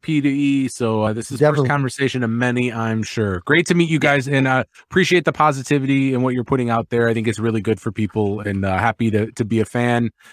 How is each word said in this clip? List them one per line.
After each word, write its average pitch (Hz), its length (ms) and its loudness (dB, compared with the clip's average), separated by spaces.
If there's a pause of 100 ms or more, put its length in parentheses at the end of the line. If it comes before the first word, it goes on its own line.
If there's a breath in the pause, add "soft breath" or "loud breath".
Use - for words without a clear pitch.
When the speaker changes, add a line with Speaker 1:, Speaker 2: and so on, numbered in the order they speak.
Speaker 1:
P 151 220 0
two 143 60 2
E, 139 400 0
so, 113 340 -2
uh, 107 100 0
this 110 180 -8
is 139 80 -6
Speaker 2:
Definitely. 147 260 4
Speaker 1:
first 131 60 0
conversation 139 520 -2
of 113 80 0
many, 123 420 0
I'm 113 300 -2
sure. 101 420 -4
Great 165 220 2
to 180 80 2
meet 175 160 2
you 160 80 2
guys, 143 300 2
and, 135 200 2
uh, 131 160 2 (200 soft breath)
appreciate 180 420 2
the 156 60 2
positivity 135 840 0
and 123 80 0
what 127 100 0
you're 123 100 -2
putting 123 280 -2
out 117 180 -2
there. 117 180 2
I 113 60 2
think 113 160 -2
it's 107 100 -2
really 110 220 -2
good 107 220 -2
for 110 100 -4
people, 104 480 -2
and, 98 240 -4
uh, 95 140 0
happy 113 320 0
to, 107 220 0
to - 120 -4
be 110 160 0
a 107 60 0
fan 120 460 0 (200 soft breath)